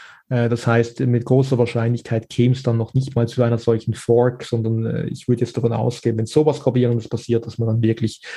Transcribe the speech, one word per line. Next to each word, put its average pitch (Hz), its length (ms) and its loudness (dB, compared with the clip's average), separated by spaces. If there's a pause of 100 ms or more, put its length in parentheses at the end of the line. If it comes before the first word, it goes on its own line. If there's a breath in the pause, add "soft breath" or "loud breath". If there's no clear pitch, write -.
(300 loud breath)
Äh, 120 200 2
das 117 160 -2
heißt, 117 360 2
mit 120 240 0
großer 131 340 2
Wahrscheinlichkeit 117 680 -2
käme 123 280 2
es - 80 -10
dann 117 140 0
noch 113 180 -4
nicht 131 200 -2
mal 117 120 0
zu 123 160 -2
einer 117 160 0
solchen 113 340 0
Fork, 120 500 2
sondern, 113 420 -2
äh, - 200 -4
ich - 220 -10
würde 123 140 2
jetzt - 140 -4
davon 117 180 0
ausgehen, 117 440 -2
wenn 113 80 -2
sowas 151 360 2
Gravierendes 120 460 0
passiert, 117 380 -2
dass - 140 -10
man 113 80 -2
dann 113 160 0
wirklich 113 380 -2 (160 loud breath)